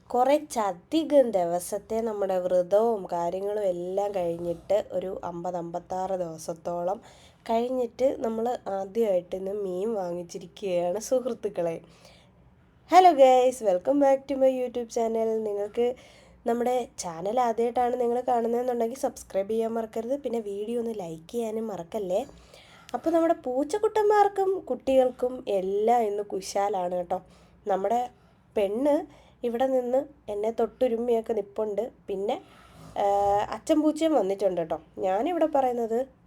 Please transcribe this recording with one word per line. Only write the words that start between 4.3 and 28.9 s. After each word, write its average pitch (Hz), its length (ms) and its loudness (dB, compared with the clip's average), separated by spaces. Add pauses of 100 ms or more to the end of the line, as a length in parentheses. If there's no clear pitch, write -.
ഒരു 185 320 -6
അമ്പത് 175 320 -6
അമ്പത്താറ് 175 640 -6
ദിവസത്തോളം 175 840 -6 (500)
കഴിഞ്ഞിട്ട് 247 680 0
നമ്മൾ 226 480 -2
ആദ്യമായിട്ട് 196 720 -2
ഇന്ന് 190 160 -6 (120)
മീൻ 190 300 -4
വാങ്ങിച്ചിരിക്കുകയാണ് 175 1040 -4
സുഹൃത്തുക്കളെ. 214 800 -4 (1080)
Hello 349 220 10
guys, 254 460 8 (100)
welcome 262 380 2
back 269 220 4
to 277 80 -2
my 262 140 6 (100)
YouTube 240 360 -6
channel. 226 520 0
നിങ്ങൾക്ക് 208 460 -2 (520)
നമ്മുടെ 240 420 0 (100)
ചാനൽ 185 420 -4
ആദ്യമായിട്ടാണ് 240 600 0
നിങ്ങൾ 240 280 0
കാണുന്നതെന്നുണ്ടെങ്കിൽ 240 680 0
സബ്സ്ക്രൈബ് 196 520 -4
ചെയ്യാൻ 220 220 -2
മറക്കരുത്, 226 480 -4
പിന്നെ 233 200 -4
വീഡിയോ 214 400 -6
ഒന്ന് 226 160 -4
ലൈക്ക് 165 360 -10
ചെയ്യാനും 220 360 -4
മറക്കല്ലേ. 196 580 -4 (680)
അപ്പോൾ - 160 -2
നമ്മുടെ 330 240 4
പൂച്ചക്കുട്ടന്മാർക്കും 403 1300 2
കുട്ടികൾക്കും 254 880 0
എല്ലാം 202 540 2
ഇന്ന് 208 200 -2
കുശാലാണ് 196 720 -2
കേട്ടോ. 180 260 -4 (460)
നമ്മുടെ 208 440 0 (460)
പെണ്ണ് 226 380 2 (520)